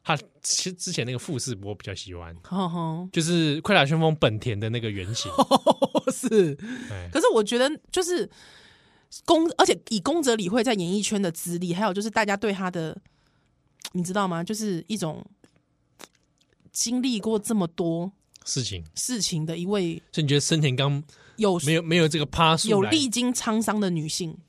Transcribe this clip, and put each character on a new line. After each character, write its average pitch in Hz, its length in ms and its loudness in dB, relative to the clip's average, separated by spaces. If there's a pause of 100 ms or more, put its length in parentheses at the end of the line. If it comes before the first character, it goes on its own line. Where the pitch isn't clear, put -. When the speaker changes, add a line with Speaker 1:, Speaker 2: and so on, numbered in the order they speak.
Speaker 1:
他 160 140 0 (260)
其 - 220 -2
实 185 80 -4
之 180 220 -8
前 127 120 -2
那 127 60 -4
个 123 80 -4
富 147 180 -6
士 117 240 -6
我 101 140 -8
比 - 100 -18
较 98 80 -8
喜 90 220 -12
欢， 82 180 -12 (100)
Speaker 2:
哼 185 280 -2
哼。 170 400 -6
Speaker 1:
就 170 100 0
是 160 380 2
《快 196 160 2
打 143 100 8
旋 160 140 2
风》 160 160 6
本 110 240 2
田 110 180 -2
的 110 120 -2
那 120 100 -2
个 110 100 -2
原 98 240 -4
型。 - 160 -6 (420)
Speaker 2:
<laughs> - 380 0
是。 196 480 2 (320)
Speaker 1:
哎。 - 220 -10
Speaker 2:
可 - 80 0
是 466 140 4
我 220 100 4
觉 240 140 -2
得 262 120 2 (220)
就 359 100 -2
是 339 280 -2 (960)
宫， 330 320 4
而 - 80 6
且 185 120 2 (120)
以 220 100 0
宫 311 240 0
泽 233 140 2
理 190 100 -2
惠 220 160 0
在 240 100 2
演 180 200 0
艺 208 80 0
圈 202 200 -2
的 185 80 0
资 175 280 -6
历， 175 160 -2
还 196 100 -2
有 190 100 0
就 196 80 -4
是 220 80 -4
大 220 140 2
家 202 140 0
对 202 160 -2
他 185 180 -4
的， 160 260 -6 (960)
你 180 100 -2
知 180 120 -4
道 202 120 2
吗？ 170 160 -2
就 208 140 -4
是 208 320 -4
一 214 80 -4
种 170 260 -6 (1500)
经 247 300 -2
历 240 180 0
过 220 180 0
这 214 160 -2
么 185 140 2
多 170 420 -2 (360)
Speaker 1:
事 131 180 -2
情。 85 220 -6 (100)
Speaker 2:
事 240 260 -4
情 160 240 -2
的 165 120 -4
一 175 80 -4
位， 180 360 -2 (120)
Speaker 1:
所 165 80 0
以 - 20 2
你 135 60 2
觉 143 60 4
得 143 40 6
森 160 220 2
田 135 140 4
刚 143 280 0 (340)
Speaker 2:
有 196 280 2
Speaker 1:
没 156 80 4
有， 165 80 4
没 165 160 0
有 160 100 6
这 156 120 0
个 147 80 2
趴 160 280 4
数 208 120 0
来 - 40 2
Speaker 2:
有 196 120 4
历 269 260 2
经 247 240 0
沧 220 260 0
桑 214 200 0
的 190 100 2
女 160 180 -2
性。 160 300 -6 (120)